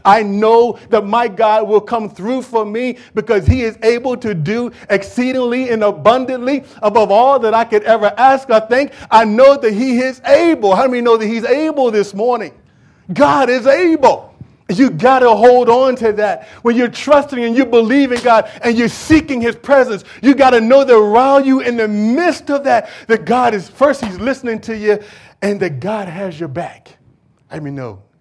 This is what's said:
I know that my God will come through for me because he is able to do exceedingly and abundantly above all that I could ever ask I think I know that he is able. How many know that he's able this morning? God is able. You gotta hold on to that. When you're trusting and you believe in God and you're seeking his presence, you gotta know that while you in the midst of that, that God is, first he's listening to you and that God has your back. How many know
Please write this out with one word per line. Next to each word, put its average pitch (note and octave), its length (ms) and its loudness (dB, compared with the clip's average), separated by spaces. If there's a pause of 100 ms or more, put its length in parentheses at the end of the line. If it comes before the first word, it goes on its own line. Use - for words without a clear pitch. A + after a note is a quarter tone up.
I G#3+ 180 4
know A3 540 2 (140)
that G#3+ 120 0
my A3+ 240 -2
God G#3+ 400 -2
will G#3 140 2
come A3 280 -6
through A#3+ 340 -8
for A3 200 -4
me A#3+ 340 -8 (180)
because G#3 320 -2
he B3+ 160 2
is A3 200 -6
able A#3+ 340 0
to G#3+ 160 -6
do G#3+ 380 -6 (180)
exceedingly B3 840 -4
and A3 120 -2
abundantly B3 800 0 (180)
above G#3 300 2
all B3+ 280 4
that A3 140 -2
I A#3 120 0
could G#3 180 -2
ever G#3+ 340 2
ask C4 340 2
I A3 80 4
think B3+ 320 -2 (200)
I A3+ 140 4
know C4 320 4
that A3+ 160 -2
he B3 260 -2
is B3+ 220 -6
able. C#4+ 540 2
How C4+ 120 2
many B3 140 -4
know A#3 160 2
that G#3+ 100 -4
he's A3+ 160 -6
able C#4 480 -2
this G3+ 220 -2
morning? G#3+ 400 -4 (600)
God C#4 360 0
is C4 180 -2
able. D#4+ 680 0 (360)
You A3 200 2
gotta B3 400 2
hold A#3+ 400 4
on B3+ 280 2
to A3 160 -2
that. G#3 340 -4 (160)
When A#3 120 0
you're A#3+ 120 0
trusting C#4 560 0
and A#3 120 -2
you C4 100 2
believe A#3+ 460 2
in A#3+ 100 -4
God A3+ 280 2 (140)
and A#3 120 -2
you're A#3 120 0
seeking D4+ 520 -2
his A#3 160 -4
presence, B3+ 480 0 (200)
you C4+ 100 4
gotta B3+ 260 4
know B3+ 240 4
that B3 160 4
while C4 460 2
you C4+ 140 2
in A#3+ 180 -6
the A3 100 -2
midst A#3 640 -2
of C#4+ 140 -4
that, A#3+ 260 -2 (180)
that A3 180 -2
God A#3+ 280 0
is, F#3+ 160 -8
first C4+ 340 -2
he's F#3 160 -10
listening A#3+ 420 -6
to A3+ 140 -10
you G#3 240 -2 (440)
and G3+ 160 -4
that D#3+ 200 -6
God G3+ 280 -8
has E3+ 320 -12
your E3 100 -10
back. - 480 -14 (520)
How E3 80 -16
many C#3+ 180 -12
know A2 260 -14 (200)